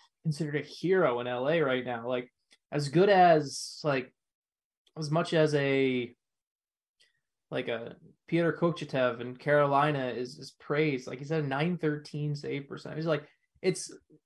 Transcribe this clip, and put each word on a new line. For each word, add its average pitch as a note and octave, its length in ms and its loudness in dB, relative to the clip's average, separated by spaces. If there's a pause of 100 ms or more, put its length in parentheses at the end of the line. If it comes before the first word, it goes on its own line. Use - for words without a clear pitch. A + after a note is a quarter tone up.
(240)
considered D3+ 320 -4
a C3+ 60 -2
hero D#3+ 580 2
in B2 80 -4
L B2 220 -2
A E3+ 100 2
right B2+ 260 0
now. A#2+ 220 -6
Like, B2+ 240 -4 (400)
as D3 160 -2
good F3+ 220 4
as, E3+ 720 4
like, C3+ 300 -2 (840)
as D3+ 140 -6
much E3 220 0
as D#3 200 4
a, C3+ 640 0 (1400)
like, B2+ 160 -6
a A#2 300 -8 (300)
Pyotr E3 320 0
Kochetev C3 600 0
in B2 140 -10
Carolina C#3+ 720 2
is, B2+ 320 -6
is - 200 -18
praised, D3 460 0
like, - 140 -10
he's C#3+ 120 -8
at D#3+ 120 0
a C#3+ 40 -4
nine D#3 300 -2
thirteen D3+ 580 -4
save C#3 320 -8
percentage. - 380 -10
Like, D3 220 -2 (340)
it's - 340 -4 (300)